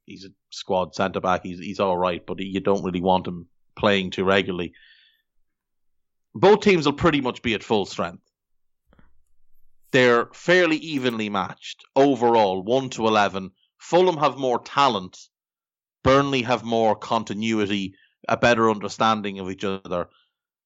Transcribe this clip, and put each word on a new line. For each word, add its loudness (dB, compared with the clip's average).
he's -20
a -20
squad -6
centre-back. -2
He's, -12
he's -8
all 0
right, -2
but -10
you -6
don't 0
really -4
want 0
him -10
playing 0
too -4
regularly. -2
Both 6
teams 4
will 2
pretty 2
much -4
be 0
at -4
full 0
strength. -8
They're 4
fairly 2
evenly -4
matched -8
overall, 2
one -2
to -2
eleven. 0
Fulham 2
have 0
more -2
talent. -2
Burnley 2
have -2
more 0
continuity, -4
a 0
better 2
understanding -2
of -6
each -12
other, -6